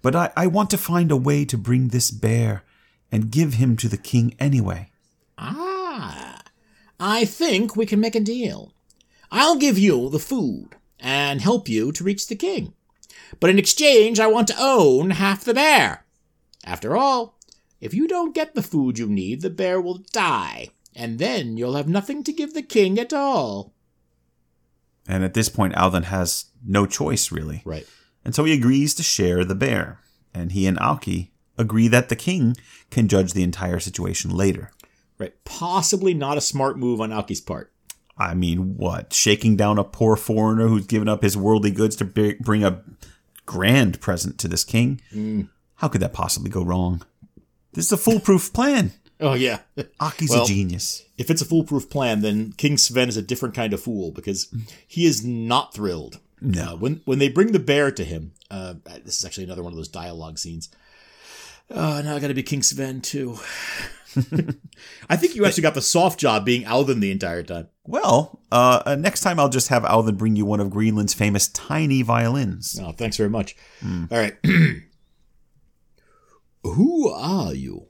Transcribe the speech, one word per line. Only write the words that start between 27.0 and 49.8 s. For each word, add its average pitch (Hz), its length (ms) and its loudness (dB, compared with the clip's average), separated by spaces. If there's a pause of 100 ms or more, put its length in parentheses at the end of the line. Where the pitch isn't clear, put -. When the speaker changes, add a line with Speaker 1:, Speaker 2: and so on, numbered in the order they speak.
Speaker 1:
really. 76 340 -8
Speaker 2:
Right. 78 220 -10 (380)
Speaker 1:
And 120 100 -6
so 151 100 2
he 156 80 4
agrees 135 440 4
to 170 60 -6
share 90 420 2
the 92 100 -4
bear, 101 460 -2 (340)
and 87 180 -6
he 95 140 0
and 95 140 0
Aki 90 500 -2 (280)
agree 113 300 2
that 123 200 4
the 117 80 0
king 131 400 0 (340)
can 113 180 2
judge 95 240 2
the 95 120 0
entire 90 340 -4
situation 90 520 -6
later. 92 420 -2 (460)
Speaker 2:
Right. 95 140 -10 (120)
Possibly 180 680 0
not 147 240 -2
a 143 60 -2
smart 135 360 -2
move 123 220 0
on 110 120 -4
Aki's 104 280 -6
part. - 320 -10 (460)
Speaker 1:
I 87 160 -2
mean, 90 420 0
what? 87 360 -6
Shaking 107 440 4
down 104 220 2
a 101 60 2
poor 110 320 2
foreigner 110 520 2
who's 104 180 2
given 107 220 0
up 104 140 0
his 98 140 2
worldly 104 340 2
goods 107 260 0
to - 80 -2
br-, 104 260 0 (100)
bring 107 240 2
a 92 180 0 (600)
grand 104 560 2
present - 380 -4
to - 100 -4
this 85 160 -2
king? 123 360 0 (140)
Speaker 2:
Mm. - 340 -4 (280)
Speaker 1:
How 156 120 -2
could 98 120 -2
that 92 140 -2
possibly - 360 -4
go 98 140 -4
wrong? 90 400 -2 (720)
This 165 120 -4
is - 60 2
a 202 40 2
foolproof 202 560 2
<laughs> - 20 -20
plan. 240 380 2 (280)
Speaker 2:
Oh, 147 140 2
yeah. 123 260 0 (400)